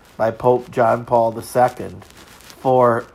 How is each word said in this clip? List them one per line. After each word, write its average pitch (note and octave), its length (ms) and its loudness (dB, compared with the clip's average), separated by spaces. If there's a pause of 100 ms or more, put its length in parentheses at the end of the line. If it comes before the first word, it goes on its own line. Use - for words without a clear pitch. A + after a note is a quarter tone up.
(160)
by A2+ 140 0
Pope B2 400 0
John A#2 360 0
Paul A#2 260 0
the A2 100 -10
Second G#2 640 -2
for, - 1080 -2